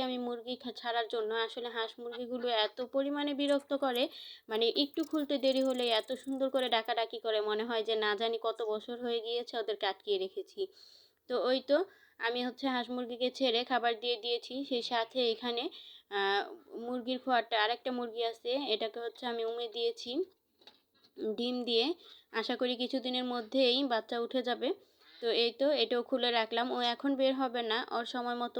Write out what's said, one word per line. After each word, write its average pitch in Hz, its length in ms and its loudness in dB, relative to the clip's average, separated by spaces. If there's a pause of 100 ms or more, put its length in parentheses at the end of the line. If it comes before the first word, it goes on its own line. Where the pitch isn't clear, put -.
আমি 254 160 -2
মুরগি 240 380 -4
খা-, 247 160 -10
ছাড়ার 233 360 -2
জন্য। 220 260 -2
আসলে 226 360 -2
হাঁস 226 300 -4
মুরগিগুলো 240 480 -4 (100)
এত 214 240 2
পরিমাণে 285 520 0
বিরক্ত 277 400 2
করে, 262 300 2 (440)
মানে 226 180 2 (120)
একটু 285 260 2
খুলতে 294 340 0
দেরি 262 240 4
হলে 254 280 2
এত 220 220 2
সুন্দর 269 380 -2
করে 254 200 0
ডাকাডাকি 226 500 0
করে, 214 220 0
মনে 214 220 0
হয় 233 200 -2
যে 220 120 0
না 214 200 2
জানি 226 260 0
কত 226 200 0
বছর 214 380 -4
হয়ে 240 200 -2
গিয়েছে 233 380 -4
ওদেরকে 214 280 -2
আটকিয়ে 196 320 0
রেখেছি। 190 440 -6 (680)
তো 247 140 -2
ওই 254 240 2
তো 285 100 6 (420)
আমি 240 240 0
হচ্ছে 254 240 -4
হাঁস 247 220 0
মুরগিকে 247 420 -2
ছেড়ে 240 320 2
খাবার 240 360 2
দিয়ে 240 180 0
দিয়েছি। 240 360 -4 (120)
সেই 240 180 0
সাথে 233 360 -2 (120)
এখানে, 240 320 -2 (460)
আহ, 196 320 2 (380)
মুরগির 247 400 -4
খোয়ারটা, 233 420 2
আরেকটা 240 300 0
মুরগি 240 320 -2
আছে, 226 280 -2 (180)
এটাকে 220 300 0
হচ্ছে 233 260 -8
আমি 233 200 -2
উমে 233 220 -4
দিয়েছি 233 440 -4 (1040)
ডিম 240 460 -2
দিয়ে। 233 220 4 (460)
আশা 226 240 -2
করি 247 200 0
কিছুদিনের 254 500 -2
মধ্যেই 247 580 4
বাচ্চা 240 360 0
উঠে 233 220 0
যাবে। 240 280 0 (520)
তো 233 100 0
এই 233 200 4
তো 269 200 2
এটাও 240 320 2
খুলে 240 280 2
রাখলাম। 233 400 2
ও 240 100 0
এখন 240 340 0
বের 262 180 4
হবে 247 280 0
না, 226 160 2 (140)
ওর 233 140 -2
সময় 240 300 -4
মতো 240 240 -2